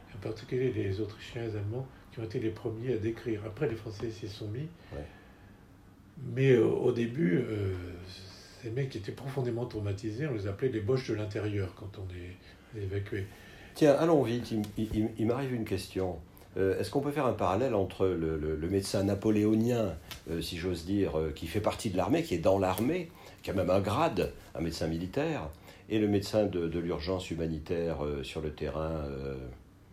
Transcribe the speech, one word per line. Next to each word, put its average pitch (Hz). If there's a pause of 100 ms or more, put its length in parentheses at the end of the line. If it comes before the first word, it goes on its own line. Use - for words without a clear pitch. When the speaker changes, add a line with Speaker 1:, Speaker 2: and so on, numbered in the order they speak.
(160)
Speaker 1:
en -
particulier 127
les 101
Autrichiens 113
et 117
les 107
Allemands, 110 (240)
qui -
ont 113
été -
les 110
premiers 113
à 113
décrire. 110
Après, 117
les -
Français 113
s'y 107
sont 104
mis. 131 (260)
Speaker 2:
Ouais. 73 (1300)
Speaker 1:
Mais, 131
euh, 110
au -
début, 127
euh, 104 (880)
ces 110
mecs 135
qui -
étaient -
profondément 120
traumatisés, 107
on 131
les 101
appelait 110
les 110
Boches 127
de 113
l'intérieur 101
quand 101
on 92
les, 90 (440)
les 98
évacuait. 98 (480)
Speaker 2:
Tiens, 147
allons 160
vite, 117
il, 107 (160)
il, 110
il, 107 (100)
il 113
m'arrive 127
une 113
question. 92 (400)
Euh, 95
est-ce 101
qu'on 139
peut 143
faire 143
un 113
parallèle 104
entre 95
le, 80
le, 78
le 80
médecin 98
napoléonien, 107 (360)
euh, 82
si 87
j'ose 82
dire, 92
euh, 78
qui 82
fait 107
partie 107
de 90
l'armée, 139
qui 92
est 82
dans 95
l'armée, 113 (320)
qui -
a -
même 90
un 98
grade, 104 (240)
un 76
médecin 82
militaire, 92 (400)
et 110
le 107
médecin 101
de, 85
de 85
l'urgence 87
humanitaire, 80
euh, 71
sur -
le 76
terrain, 78 (200)
euh ? 67 (580)